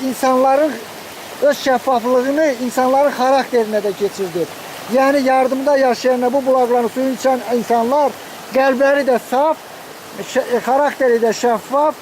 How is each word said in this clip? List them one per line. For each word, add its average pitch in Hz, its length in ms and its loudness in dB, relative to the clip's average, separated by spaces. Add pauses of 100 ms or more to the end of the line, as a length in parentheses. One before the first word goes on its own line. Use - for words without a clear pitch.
insanların 269 640 2 (680)
öz 277 140 4 (100)
şəffaflığını 254 880 2 (100)
insanların 262 480 2
xarakterinə 247 720 0
də 202 140 0
keçirdir. 185 500 -4 (460)
Yəni 269 280 4
yardımda 262 560 2
yaşayan, 247 540 2
bu 269 140 0
bulaqların 247 420 2
suyunu 262 260 -2
içən 262 240 0 (180)
insanlar 233 560 0 (420)
qəlbləri 269 520 2
də 247 120 2 (120)
saf, 302 260 2 (760)
şə-, 247 320 0
xarakteri 262 580 2
də 226 120 2
şəffaf 254 680 0